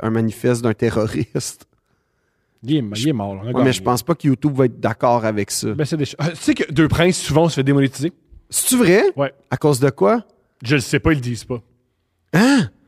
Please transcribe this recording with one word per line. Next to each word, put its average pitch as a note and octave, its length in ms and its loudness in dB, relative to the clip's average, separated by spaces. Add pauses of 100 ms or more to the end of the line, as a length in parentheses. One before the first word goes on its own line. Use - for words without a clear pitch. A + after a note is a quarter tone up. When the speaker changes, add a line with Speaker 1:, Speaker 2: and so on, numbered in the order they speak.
Speaker 1:
un A2 80 -2
manifeste A2+ 520 -2
d'un A2+ 120 0
terroriste. - 920 -4 (1000)
Speaker 2:
Il C#3 120 -2
est, C3+ 80 0 (120)
il B2 120 -2
est D#3 40 0
mort, G2+ 240 -4
là, F#2+ 60 -12
on - 20 -12
a - 20 -8
Speaker 1:
Ouais, B2+ 60 -6
Speaker 2:
gagné. B2+ 140 2
Speaker 1:
mais B2+ 60 4
je F#2+ 100 -4
pense A#2+ 200 0
pas E3+ 140 -2
que - 100 -4
YouTube C#3+ 300 0
va C3 80 4
être - 160 -2
d'accord A#2 440 0
avec G#2 280 -2
ça. A2+ 220 -6
Speaker 2:
Ben, D3+ 100 -2
c'est E3 120 -4
des D3 100 -2
ch-, - 140 -12
euh, D#3 120 -2
tu - 60 -14
sais D4 160 0
que - 180 -6
Deux D3 160 4
Princes, E3+ 300 2
souvent, D#3 260 2
on E3+ 40 2
se C#3+ 60 -4
fait C#3+ 80 -2
démonétiser ? C#3 500 0 (380)
Speaker 1:
C'est-tu - 280 -2
vrai ? G#3 260 4 (100)
Speaker 2:
Ouais. C3+ 180 -2 (200)
Speaker 1:
À B2+ 40 -2
cause D3 220 2
de C3+ 120 2
quoi ? G#3+ 340 0 (400)
Speaker 2:
Je B2+ 100 0
le C3+ 60 2
sais - 180 -2
pas, E3 140 2
ils D#3 40 2
le C3+ 40 -4
disent A#2+ 240 -8
pas. B2 180 -8 (680)
Speaker 1:
Hein ? G#3+ 360 4 (200)